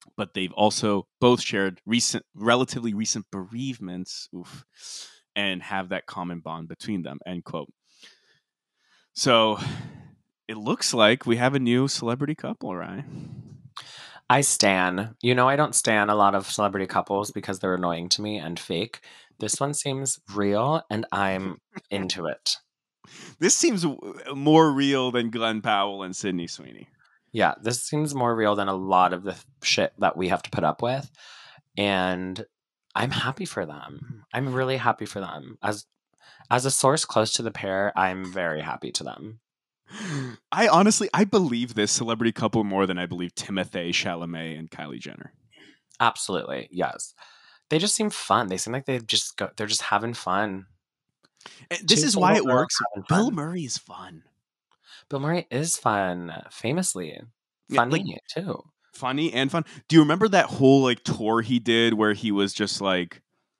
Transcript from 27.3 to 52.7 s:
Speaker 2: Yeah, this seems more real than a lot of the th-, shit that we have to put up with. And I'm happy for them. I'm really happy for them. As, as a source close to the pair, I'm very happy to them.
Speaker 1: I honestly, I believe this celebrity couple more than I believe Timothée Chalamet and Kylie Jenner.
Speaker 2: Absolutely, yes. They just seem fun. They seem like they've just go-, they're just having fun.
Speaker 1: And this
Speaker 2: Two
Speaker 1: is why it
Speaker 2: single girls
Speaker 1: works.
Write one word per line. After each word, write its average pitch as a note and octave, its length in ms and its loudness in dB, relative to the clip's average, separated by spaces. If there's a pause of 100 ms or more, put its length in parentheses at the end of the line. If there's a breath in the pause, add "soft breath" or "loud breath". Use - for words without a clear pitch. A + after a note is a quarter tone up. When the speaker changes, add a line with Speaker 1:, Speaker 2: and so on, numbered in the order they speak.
Speaker 2:
Yeah, F#2+ 280 2
this A#2+ 220 -4
seems D3+ 320 -4
more A#2+ 200 2
real G#2+ 220 4
than G2 120 0
a G2 60 0
lot F#2 380 4
of F2+ 100 -6
the F#2+ 100 -6
th-, - 120 -14 (180)
shit - 360 0
that F#2+ 180 2
we F2+ 120 0
have F2+ 140 0
to - 80 -14
put F2 140 -2
up D#2 180 0
with. B2+ 280 -4 (640 loud breath)
And F#2 680 -2 (500)
I'm A#2+ 160 -2
happy B2+ 340 -4
for F#2+ 220 -6
them. D2 640 -16
I'm C3 220 -4
really C3 240 -2
happy A2+ 280 0
for G2+ 140 -8
them. D#2+ 420 -10
As, G#2 240 -4 (640 soft breath)
as B2 140 2
a C3+ 60 0
source C#3 340 2
close A2 300 0
to B2 80 -2
the A2+ 80 -4
pair, G2 460 -2
I'm F#2 360 0
very E2 300 -4
happy C2 300 -8
to - 120 -6
them. G#2 360 -14 (1080 loud breath)
Speaker 1:
I G3+ 160 2
honestly, G3 480 6
I F#3 100 4
believe B2 500 0
this G#2+ 180 2
celebrity A2+ 400 0
couple A2 320 0
more G2 220 2
than F2+ 120 -2
I F2+ 80 -4
believe F2 300 -8
Timothée F#2 540 -4
Chalamet E2+ 680 -4
and D#2+ 120 -14
Kylie D2 280 -14
Jenner. - 340 -16 (680 soft breath)
Speaker 2:
Absolutely, F2 720 0
yes. - 420 -4 (560 soft breath)
They D#3 80 4
just G3+ 160 2
seem G#3+ 160 0
fun. G#2+ 380 0
They F#2 80 -4
seem A2 160 -6
like C3+ 140 -6
they've B2 200 -4
just - 300 -2
go-, G2 200 -6
they're G#2+ 120 -4
just G#2 140 -2
having A2 320 0
fun. F#2+ 520 -2 (1040 loud breath)
Speaker 1:
And F3 180 -6
this G#3+ 120 6
Speaker 2:
Two D#3+ 80 2
Speaker 1:
is G#3 80 2
why F#3 160 6
it G#3+ 40 6
Speaker 2:
single E3+ 100 2
girls B2+ 160 4
Speaker 1:
works. - 160 -2 (160)